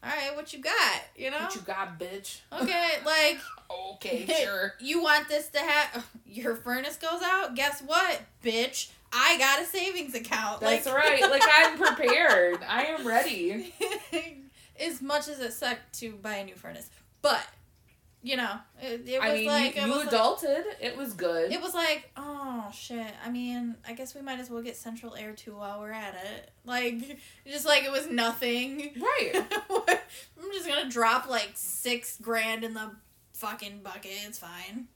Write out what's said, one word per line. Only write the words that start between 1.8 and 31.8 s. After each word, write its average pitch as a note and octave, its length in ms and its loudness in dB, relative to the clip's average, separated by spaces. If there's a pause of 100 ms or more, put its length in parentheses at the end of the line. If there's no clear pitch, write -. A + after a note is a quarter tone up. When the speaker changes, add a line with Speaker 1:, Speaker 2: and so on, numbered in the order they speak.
Speaker 2:
bitch?" F#3+ 420 -10 (120)
Speaker 1:
Okay, E4 520 0
like, D#4 340 4 (160)
Speaker 2:
<laughs> - 160 -18 (240)
"Okay, - 320 -4
sure." G3+ 500 0
Speaker 1:
<laughs> - 40 -18
"You D4+ 220 0
want D4+ 260 6
this D4 200 -2
to C#4+ 120 -2
ha-, C#4+ 440 2 (120)
<laughs> - 100 -20
your A3+ 300 -4
furnace B3+ 400 -4
goes E4+ 260 -4
out? F#4 320 0
Guess C#4+ 280 0
what, E4 400 2 (200)
bitch? A#3 460 -2 (240)
I C#4+ 260 6
got C4+ 240 6
a - 40 -2
savings F4 480 -4
account." A3 460 -4
Speaker 2:
That's A3 260 2
Speaker 1:
Like C4 80 -2
Speaker 2:
right. C#4+ 260 6 (100)
Like, C#4 160 6
I'm D#4 320 10
Speaker 1:
<laughs> E4 180 4
Speaker 2:
prepared. A#3+ 680 6
I A#3+ 200 0
am D4+ 200 -4
ready. A3+ 720 0
Speaker 1:
<laughs> D#4+ 1040 -6
As D#4 220 -6
much D4 260 0
as D4 120 -8
it A#3 120 -4
sucked A#3+ 480 -4
to A3+ 120 -10
buy G#3 240 -8
a G3 80 -6
new F#3 100 -16
furnace. E3+ 340 -16 (320)
But, C#4 240 4 (800)
you C4 140 -2
know, A3+ 220 -2 (220)
it, A#3+ 280 -8
it C4 120 0
Speaker 2:
I A3 120 2
Speaker 1:
was - 80 2
Speaker 2:
mean, C#4 80 0
Speaker 1:
like, C#4+ 280 2
Speaker 2:
you, C#4+ 60 -2
Speaker 1:
it G#3+ 40 0
Speaker 2:
you A3+ 60 0
Speaker 1:
was C#4 140 2
like - 80 -4
Speaker 2:
adulted. D4 500 2 (160)
It B3 160 -6
was B3+ 180 -8
good. E3+ 360 0
Speaker 1:
it E4+ 100 -2
was F4 140 -6
like, D#4+ 420 0
"Oh, C4+ 560 -8
shit. A3+ 400 -10 (120)
I A3+ 40 -8
mean, B3 460 -4 (140)
I A#3 60 -10
guess B3+ 200 -12
we C#4 80 -14
might C4+ 160 -8
as B3 120 -12
well A#3 120 -8
get A#3 140 -10
central A#3 400 -12
air G#3+ 160 -12
too G#3 240 -16
while G#3 240 -10
we're G#3+ 100 -12
at G#3+ 240 -10
it." G3 360 -12 (140)
Like, A#3+ 540 -4 (260)
just C#4+ 220 -6
like C#4+ 180 8
it C#4 60 -2
was C#4 180 -2
nothing. B3 920 -2
Speaker 2:
Right. B4 340 0
Speaker 1:
<laughs> - 360 -2 (680)
I'm F#4+ 120 -10
just F4 160 -6
gonna C#4+ 200 -2
drop, A#3 400 2
like, G#3+ 260 -2
six - 640 -4